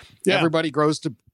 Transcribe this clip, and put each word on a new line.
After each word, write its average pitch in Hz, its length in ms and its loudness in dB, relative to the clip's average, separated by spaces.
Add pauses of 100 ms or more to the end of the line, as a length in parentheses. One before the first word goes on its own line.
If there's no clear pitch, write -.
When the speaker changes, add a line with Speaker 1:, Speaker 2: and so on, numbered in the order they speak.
(260)
Speaker 1:
Yeah. 190 120 2
Speaker 2:
Everybody 160 340 0
grows 151 300 0
to 143 120 -8 (200)